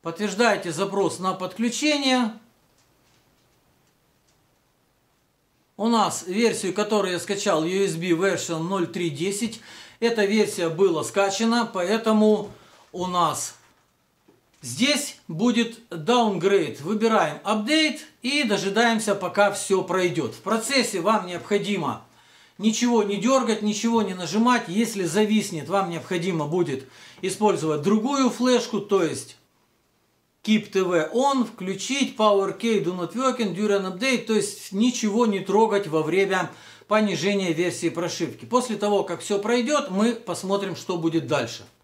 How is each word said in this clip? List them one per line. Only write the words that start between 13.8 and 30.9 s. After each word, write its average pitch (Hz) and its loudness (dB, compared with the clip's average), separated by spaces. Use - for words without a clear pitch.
здесь 151 -2
будет 220 0
downgrade. 185 2
Выбираем 196 0
update 277 0
и 285 -2
дожидаемся, 214 2
пока 202 2
всё 190 0
пройдёт. 175 0
В - -18
процессе 220 0
вам 196 2
необходимо 175 -2
ничего 226 2
не 202 0
дёргать, 220 2
ничего 226 0
не 190 -4
нажимать. 214 0
Если 202 -2
зависнет, 180 0
вам 190 0
необходимо 170 -2
будет 147 -2
использовать 170 0
другую 233 2
флешку, 240 0
то 196 2
есть 139 -6
Keep 214 2
T 190 2
V 175 0